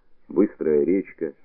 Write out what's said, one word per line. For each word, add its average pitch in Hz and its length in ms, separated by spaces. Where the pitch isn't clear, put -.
Быстрая 76 560
речка 82 480